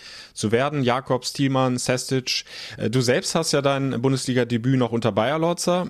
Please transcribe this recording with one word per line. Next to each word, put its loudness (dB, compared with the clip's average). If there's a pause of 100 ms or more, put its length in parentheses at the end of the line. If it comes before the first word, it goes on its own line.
(340)
zu -2
werden. 0
Jakobs, 0
Thielmann, 2
Sestic. -2 (320)
Äh, -2
du 2
selbst 2
hast 0
ja 2
dein 0
Bundesliga-Debüt 2
noch 2
unter 0
Bayer 0
Lorzer 0